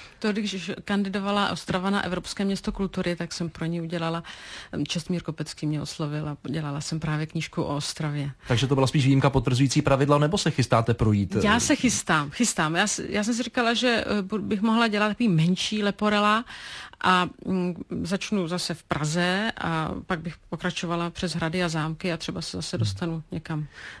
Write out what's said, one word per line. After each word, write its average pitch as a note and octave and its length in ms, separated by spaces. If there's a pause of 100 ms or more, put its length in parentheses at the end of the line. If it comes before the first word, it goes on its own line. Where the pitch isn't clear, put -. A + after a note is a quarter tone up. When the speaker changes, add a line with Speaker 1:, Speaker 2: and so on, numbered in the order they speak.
(180)
Speaker 1:
To, G#3+ 140
když F#3+ 380 (140)
kandidovala G3+ 680
Ostrava F#3 380
na G3+ 140
Evropské F#3 400
město G3 280
kultury, F3+ 440
tak E3+ 160
jsem E3+ 160
pro - 160
ní E3+ 160
udělala, E3 420 (500)
eh, D3 120
Čestmír E3+ 380
Kopecký - 440
mě D3+ 160
oslovil D3+ 460
a D3 80 (120)
dělala D3 320
jsem D#3+ 200
právě D#3 260
knížku - 360
o C#3+ 140
Ostravě. D3 540 (180)
Speaker 2:
Takže B2+ 180
to C#3 80
byla C3+ 120
spíš C#3 200
výjimka C3+ 240
potvrzující C3 520
pravidla, C#3+ 420
nebo F3 140
se - 120
chystáte A#2 440
projít, G#2 420
eh? G#2+ 100
Speaker 1:
Já A3 140
se D4 160
chystám, D#3 540
chystám. E3 460
Já G3+ 100
s-, - 220
já G#3 160
jsem A#3 100
si A3+ 80
říkala, A#3 320
že, A#3 300 (140)
eh, G3+ 40
bu-, G3+ 160
bych G3+ 240
mohla A3+ 260
dělat G#3 200
takový A3 200
menší F3+ 540
leporela G#3 640 (560)
a, F3+ 280 (180)
mm, F3+ 280 (280)
začnu F3+ 460
zase F3 260
v - 80
Praze F3 800
a D#3+ 300 (160)
pak E3+ 140
bych D#3+ 140 (140)
pokračovala E3+ 600
přes E3+ 240
hrady E3 300
a F3 40
zámky D#3+ 440
a E3 40
třeba F3 260
se - 140
zase F3 200
Speaker 2:
Hmm. - 20
Speaker 1:
dostanu D#3+ 440 (100)
někam D#3+ 260 (420)